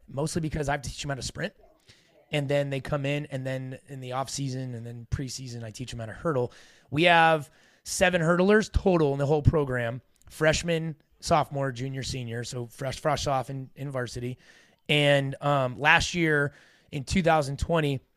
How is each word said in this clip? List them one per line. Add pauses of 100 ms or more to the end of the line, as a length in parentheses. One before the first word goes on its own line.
mostly
because
I
have
to
teach
them
how
to
sprint. (800)
And
then
they
come
in,
and
then (120)
in
the
off
season
and
then
preseason,
I
teach
them
how
to
hurdle. (380)
We
have (320)
seven
hurdlers
total
in
the
whole
program, (300)
freshman, (240)
sophomore,
junior,
senior.
So
fresh,
fresh
off
in,
in
varsity. (500)
And,
um,
last
year (380)
in
two
thousand
twenty, (180)